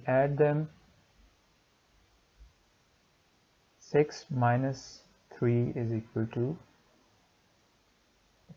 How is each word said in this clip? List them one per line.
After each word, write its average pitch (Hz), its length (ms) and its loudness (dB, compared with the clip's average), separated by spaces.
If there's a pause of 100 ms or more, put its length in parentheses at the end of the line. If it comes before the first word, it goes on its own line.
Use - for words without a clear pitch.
add 139 320 2
them, 151 300 2 (3000)
six - 500 0
minus 131 720 -2 (360)
three 120 380 2
is 117 180 -2
equal 113 420 -4
to, 127 220 -2 (1900)
it - 80 -20